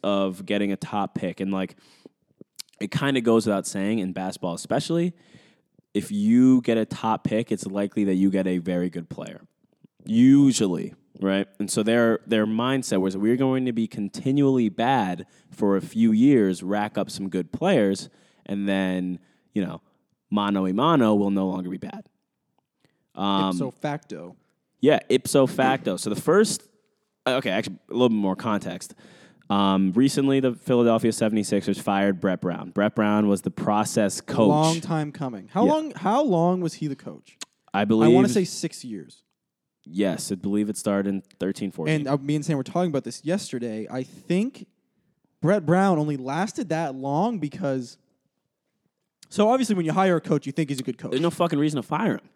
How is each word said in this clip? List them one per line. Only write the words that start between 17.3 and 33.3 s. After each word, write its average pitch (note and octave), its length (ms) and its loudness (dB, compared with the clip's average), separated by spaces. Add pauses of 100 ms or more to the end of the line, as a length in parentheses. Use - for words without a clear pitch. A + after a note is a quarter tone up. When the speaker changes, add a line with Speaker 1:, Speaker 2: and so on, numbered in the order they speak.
Speaker 1:
good F2+ 200 -4
players, A2+ 600 0 (340)
and G2+ 240 -6
then, F#2 520 -2 (340)
you G2+ 100 -2
know, E2+ 160 -10 (480)
mano G2+ 380 0
a F#2 80 -2
mano B2+ 400 4
will G2+ 160 2
no G2 160 0
longer F2+ 240 -6
be F#2+ 80 -8
bad." - 260 -14 (1120)
Um, G2 360 0
Speaker 2:
Ipso F#2 200 -4
facto. F#2+ 680 -10 (440)
Speaker 1:
Yeah, C#3+ 180 6 (100)
ipso C3 380 4
facto. C3 500 0
So - 140 -6
the G#2 100 -4
first, G3 420 2 (640)
uh, B2+ 100 2
okay, B2+ 120 -2
actually, F#2+ 300 -2 (100)
a - 60 -10
little B2 160 6
bit A2 60 2
more G2 200 0
context. - 580 -6 (540)
Um, G2 440 2
recently, C3+ 480 2
the C3 140 0
Philadelphia A#2 580 2
seventy-sixers G#2 680 0
fired G2 400 0
Brett F#2 200 -2
Brown. F2+ 300 -6
Brett G2+ 240 0
Brown G#2+ 340 2
was G2 140 2